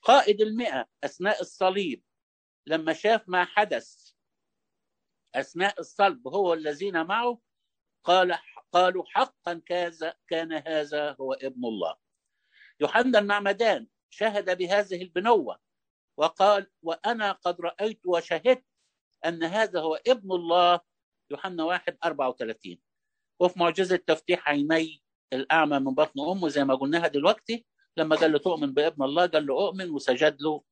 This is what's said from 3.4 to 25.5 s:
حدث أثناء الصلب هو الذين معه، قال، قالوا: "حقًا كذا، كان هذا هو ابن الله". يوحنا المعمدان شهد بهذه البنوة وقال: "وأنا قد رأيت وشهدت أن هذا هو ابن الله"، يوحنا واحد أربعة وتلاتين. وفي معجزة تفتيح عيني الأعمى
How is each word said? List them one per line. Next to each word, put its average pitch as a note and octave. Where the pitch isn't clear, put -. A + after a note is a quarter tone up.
حدث -
أثناء F3
الصلب D#3+
هو F3
الذين D#3+
معه، A#3
قال، F3+
قالوا: F3+
"حقًا F3
كذا، E3+
كان E3
هذا D3
هو C3+
ابن C3
الله". F#2
يوحنا A#3+
المعمدان G3+
شهد G3
بهذه F#3
البنوة F#3
وقال: F#3+
"وأنا G3+
قد F3
رأيت G3
وشهدت F3
أن E3
هذا F3+
هو D#3
ابن G#3
الله"، F3
يوحنا E3+
واحد E3+
أربعة C#3+
وتلاتين. A2
وفي F3+
معجزة F3
تفتيح E3
عيني D#3
الأعمى D3